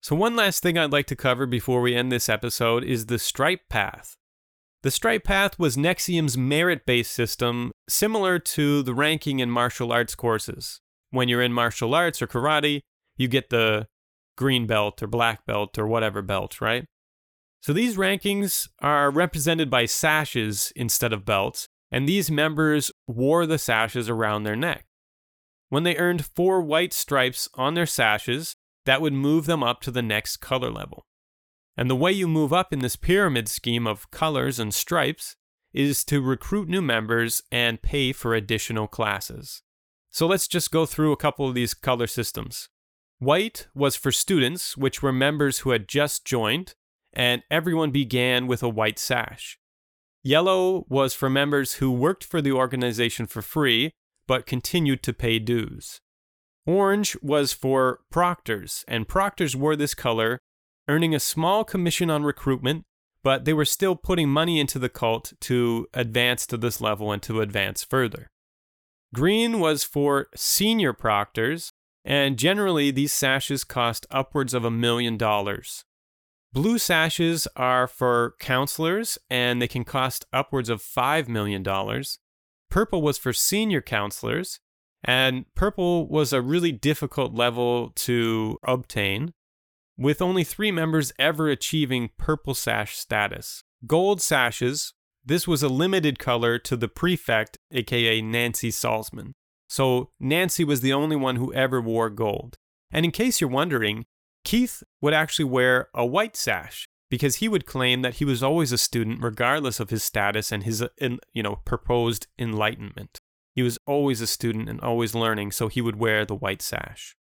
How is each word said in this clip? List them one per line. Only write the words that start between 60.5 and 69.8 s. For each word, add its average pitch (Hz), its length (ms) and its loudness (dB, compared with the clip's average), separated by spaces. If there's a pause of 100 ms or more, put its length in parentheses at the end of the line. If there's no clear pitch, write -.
earning 160 260 2
a 143 60 0
small 190 440 0
commission 175 460 0
on 151 120 0
recruitment, 139 640 0 (400)
but 135 200 2
they 151 80 2
were 151 120 4
still 185 320 0
putting 170 320 0
money 156 320 2
into 139 180 -2
the 127 100 -2
cult - 520 -2
to 120 540 0
advance 120 520 0
to 123 100 -6
this 113 240 -2
level 107 320 -2
and 101 100 -4
to 110 180 -2
advance 104 420 -2
further. - 460 -2 (840)
Green 214 440 2
was 156 260 2